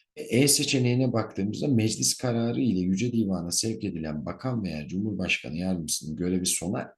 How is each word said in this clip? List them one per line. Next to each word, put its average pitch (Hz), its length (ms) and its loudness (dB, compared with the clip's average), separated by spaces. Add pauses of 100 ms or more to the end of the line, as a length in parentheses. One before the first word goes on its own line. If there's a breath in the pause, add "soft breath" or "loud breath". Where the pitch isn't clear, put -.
(160 loud breath)
E, - 80 -8
E 131 240 4
seçeneğine 127 640 4
baktığımızda 104 540 -2
meclis 113 500 2
kararı 117 440 0
ile 101 180 2
Yüce 95 340 2
Divan'a 95 380 0
sevk 110 320 -2
edilen 78 420 -4
bakan 113 380 -4
veya 76 240 -6
Cumhurbaşkanı 92 720 -4
yardımcısının 82 580 -2
görevi 90 300 0
sona 95 520 -2